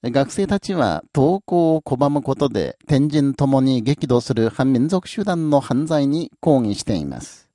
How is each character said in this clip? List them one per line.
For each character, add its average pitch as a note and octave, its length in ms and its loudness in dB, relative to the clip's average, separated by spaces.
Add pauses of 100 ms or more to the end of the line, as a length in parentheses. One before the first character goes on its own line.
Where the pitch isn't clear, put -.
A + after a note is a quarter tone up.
学 C3 300 0
生 G3 140 -2
た G3 120 0
ち - 140 -6
は G#2 320 -2 (100)
登 D#3+ 300 2
校 E3 320 2
を D#3 60 -4
拒 C#3 260 -2
む C#3+ 140 -2
こ C3+ 120 -2
と C#3+ 140 -2
で、 F#2 380 -4
天 D3 240 2
人 C#3 240 0
と C#3+ 120 0
も C3+ 140 4
に C3 220 2
激 C#3 240 -2
怒 B2 160 2
す - 100 -4
る A2+ 160 2
反 C3 240 0
民 B2+ 160 2
族 F3+ 180 -2
集 - 180 -6
団 E3 260 -2
の C#3+ 100 4
犯 C#3 260 -2
罪 D3+ 200 0
に D#3 340 -2
抗 C#3 220 4
議 G2+ 140 -2
し - 60 -10
て A2 120 -2
い D#2+ 100 -4
ま B1+ 160 -10
す。 - 240 -20 (100)